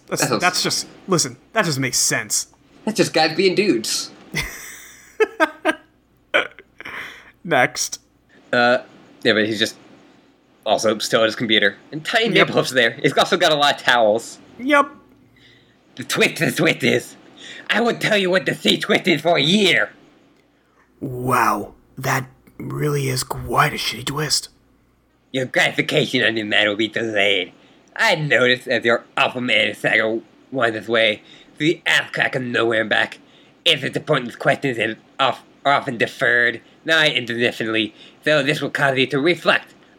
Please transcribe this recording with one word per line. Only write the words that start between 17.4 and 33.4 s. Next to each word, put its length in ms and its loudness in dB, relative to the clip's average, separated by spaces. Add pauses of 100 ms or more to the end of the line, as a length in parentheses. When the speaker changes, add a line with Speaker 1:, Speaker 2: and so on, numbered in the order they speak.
Speaker 2:
I 100 2
will 160 0
tell 200 0
you 140 0
what 160 0
the 80 -2
sea 240 0
twist 300 0
is 120 2
for 160 2
a 60 2
year. 480 2 (1120)
Speaker 1:
Wow, 720 -2 (220)
that 320 -4 (280)
really 520 -4
is 160 -4
quite 480 -2
a 40 -8
shitty 300 -8
twist. 420 -2 (840)
Speaker 2:
Your 120 -2
gratification 800 0
on 100 2
the 80 -2
matter 280 2
will 60 -2
be 120 0
delayed. 640 0 (440)
I 180 2
noticed 540 0
as 160 0
your 200 2 (120)
awful 240 0
man 340 0
saga 460 0 (300)
winds 280 -2
its 100 -10
way 340 2 (340)
through 100 -2
the 180 0
ass 280 0
crack 220 -2
of 80 -4
nowhere 400 0
and 80 -4
back. 280 -2 (460)